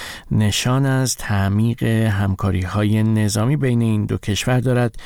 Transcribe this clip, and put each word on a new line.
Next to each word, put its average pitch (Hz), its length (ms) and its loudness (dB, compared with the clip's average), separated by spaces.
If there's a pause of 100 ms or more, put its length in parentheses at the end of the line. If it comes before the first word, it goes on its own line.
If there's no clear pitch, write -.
(320)
نشان 123 540 2
از 131 300 0
تعمیق 104 680 0
همکاری‌های 104 1200 0
نظامی 110 540 2
بین 123 240 0
این 107 240 0
دو 107 120 -4
کشور 123 420 -2
دارد 123 360 0 (100)